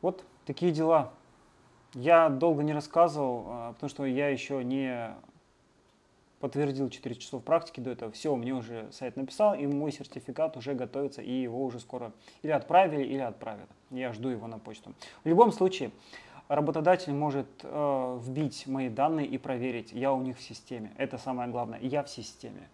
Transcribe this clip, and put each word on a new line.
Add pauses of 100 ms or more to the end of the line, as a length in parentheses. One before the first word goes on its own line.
Вот (200)
такие
дела. (800)
Я
долго
не
рассказывал,
а,
потому
что
я
ещё
не (1300)
подтвердил
четыре
часов
практики
до
этого.
Всё,
мне
уже
сайт
написал,
и
мой
сертификат
уже
готовится,
и
его
уже
скоро (300)
или
отправили,
или
отправят. (200)
Я
жду
его
на
почту. (300)
В
любом
случае, (580)
работодатель
может, (160)
э,
вбить
мои
данные
и
проверить,
я
у
них
в
системе.
Это
самое
главное,
я
в
системе.